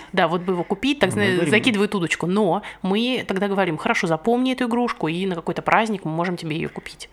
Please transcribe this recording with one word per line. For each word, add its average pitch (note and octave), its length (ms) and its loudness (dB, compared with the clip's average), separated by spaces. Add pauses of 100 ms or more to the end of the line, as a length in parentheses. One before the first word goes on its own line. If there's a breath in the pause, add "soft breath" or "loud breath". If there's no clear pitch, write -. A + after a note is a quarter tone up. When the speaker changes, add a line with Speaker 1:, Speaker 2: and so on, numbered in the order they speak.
(140)
Speaker 1:
Да, F#3 140 4
вот F3 140 -2
бы F#3 120 -2
его F3 100 0
купить, C#4 360 -2
так F#3+ 100 4
Speaker 2:
Ну, - 60 -2
Speaker 1:
зна-, G#3 100 2
Speaker 2:
мы F#3+ 80 4
говорим E3+ 160 2
Speaker 1:
закидывают G#3 460 2
удочку. E3 320 -2
Но F#3+ 340 2 (220 loud breath)
мы A3 440 0
тогда G3 200 0
говорим: F#3 300 0
«Хорошо, A#3 280 0
запомни A#3 480 2
эту B3+ 120 -2
игрушку, A#3+ 420 0
и F3 180 -2
на F#3 80 -2
какой-то E3 300 -6
праздник G3+ 420 2
мы D#3 60 -4
можем E3+ 260 -2
тебе E3 180 -6
её D#3+ 140 -4
купить». - 440 -14